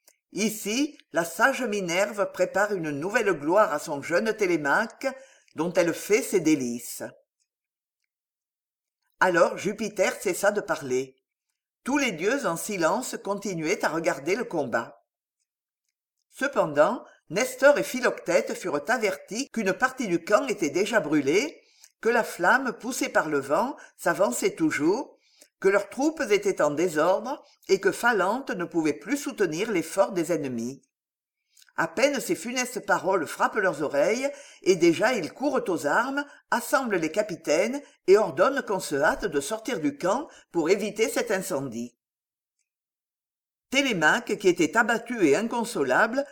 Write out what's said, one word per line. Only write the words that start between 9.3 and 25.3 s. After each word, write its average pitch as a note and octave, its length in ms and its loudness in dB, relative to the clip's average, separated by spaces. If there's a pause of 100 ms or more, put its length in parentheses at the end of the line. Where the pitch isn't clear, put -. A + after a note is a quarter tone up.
Jupiter G#3 640 -2
cessa G3 300 0
de G#3 80 -2
parler. C3 580 -4 (680)
Tous C4+ 120 0
les C4 140 2
dieux G#3 340 -2
en E3+ 120 -2
silence G3 680 -2
continuaient G3 640 -2
à - 20 2
regarder E3 480 0
le A#3+ 80 -4
combat. A#2+ 640 -4 (1200)
Cependant, G3+ 760 0 (240)
Nestor B3+ 480 4
et F#3 60 0
Philoctète A3+ 680 0
furent F#3 360 -4
avertis A3 640 -2
qu'une F#3+ 180 0
partie A3 380 -2
du E3+ 160 -2
camp G#3+ 220 4
était E3 220 -2
déjà G#3 300 2
brûlée, D3+ 600 0 (400)
que G#3+ 80 2
la A#3 160 2
flamme, A3+ 480 2
poussée B3+ 360 -6
par E3+ 200 0
le D3 100 0
vent, E3+ 380 0 (180)
s'avançait F#3+ 600 0
toujours, D#3+ 640 0 (420)